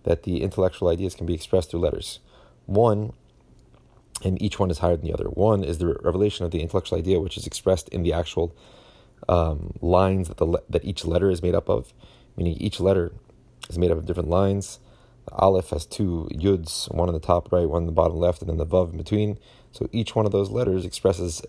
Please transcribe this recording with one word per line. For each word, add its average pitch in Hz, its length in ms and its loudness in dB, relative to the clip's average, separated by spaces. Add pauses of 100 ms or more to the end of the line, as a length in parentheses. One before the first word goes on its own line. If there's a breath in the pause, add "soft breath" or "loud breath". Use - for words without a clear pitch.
that 85 200 0
the 87 180 -2
intellectual 92 460 0
ideas 87 260 0
can - 120 -10
be 87 80 -2
expressed 90 380 -2
through 85 100 -4
letters. - 380 -4 (480 soft breath)
One, 107 440 2 (1120)
and 92 180 0
each 104 180 -2
one 92 120 4
is 80 60 -2
higher 87 180 2
than 82 100 -4
the 80 80 -2
other. - 120 -4
One 101 400 2
is 80 140 -4
the 87 80 0
re-, 80 140 0
revelation 92 440 0
of 85 60 -4
the 82 100 -2
intellectual 87 360 -2
idea, 87 220 2
which 85 160 -4
is - 100 -10
expressed - 440 -2
in 87 140 -4
the 82 100 2
actual, 85 420 -2 (720 loud breath)
um, 82 540 0
lines 92 480 4
that - 80 -12
the 80 80 2
le-, 85 240 0
that - 160 -2
each - 180 -6
letter 87 260 2
is 87 140 0
made 87 100 2
up 87 160 0
of, - 240 -2 (440 soft breath)
meaning 85 220 0
each - 200 -4
letter 90 320 2 (580)
is 87 80 -6
made 87 140 4
up 82 60 2
of 80 80 -6
different 87 240 -4
lines. 98 500 0 (460 soft breath)
The - 100 -14
Aleph 95 360 4
has 76 140 -4
two 87 460 -4
Yuds, 85 640 0
one 87 160 2
on 87 40 0
the 80 60 -2
top 87 320 2
right, 87 160 4
one 80 140 0
on 82 60 -2
the 82 40 -2
bottom 82 260 4
left, 87 240 0
and - 80 -6
then 82 80 -2
the 78 80 -2
Vav 87 260 2
in 82 60 -10
between. 104 400 -2 (340 soft breath)
So - 200 -8
each 113 240 -4
one 110 100 2
of 101 60 0
those 98 180 2
letters 104 360 -2
expresses 90 640 -2